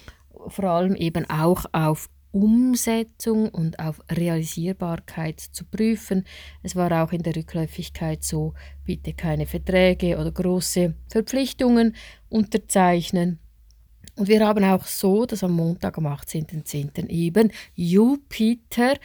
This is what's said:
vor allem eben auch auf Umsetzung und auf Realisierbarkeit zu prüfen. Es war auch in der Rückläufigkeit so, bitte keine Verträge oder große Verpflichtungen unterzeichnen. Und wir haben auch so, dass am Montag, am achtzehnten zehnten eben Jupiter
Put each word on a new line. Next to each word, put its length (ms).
vor 160
allem 320
eben 340
auch 420
auf 380
Umsetzung 1200
und 300
auf 320
Realisierbarkeit 1300
zu 240
prüfen. 600
Es 140
war 160
auch 100
in 100
der 120
Rückläufigkeit 880
so, 300
bitte 300
keine 320
Verträge 720
oder 120
große 640
Verpflichtungen 880
unterzeichnen. 1080
Und 120
wir 180
haben 180
auch 220
so, 400
dass 180
am 80
Montag, 460
am 80
achtzehnten 580
zehnten 440
eben 420
Jupiter 1300